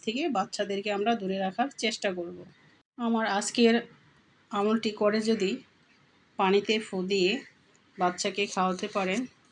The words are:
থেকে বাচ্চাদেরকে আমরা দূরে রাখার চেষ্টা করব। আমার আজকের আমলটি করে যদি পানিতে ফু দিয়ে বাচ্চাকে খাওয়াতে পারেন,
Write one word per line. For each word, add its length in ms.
থেকে 280
বাচ্চাদেরকে 640
আমরা 220
দূরে 240
রাখার 300
চেষ্টা 340
করব। 260
আমার 280
আজকের 480
আমলটি 400
করে 300
যদি 300
পানিতে 400
ফু 240
দিয়ে 300
বাচ্চাকে 480
খাওয়াতে 420
পারেন, 320